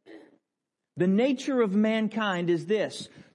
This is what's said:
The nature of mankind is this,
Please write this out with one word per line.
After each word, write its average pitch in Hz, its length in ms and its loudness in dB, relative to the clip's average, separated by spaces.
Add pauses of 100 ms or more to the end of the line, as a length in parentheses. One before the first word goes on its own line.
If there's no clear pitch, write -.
(960)
The 170 100 2
nature 247 540 2
of 202 120 0
mankind 214 760 0
is 165 160 0
this, 175 440 -4 (260)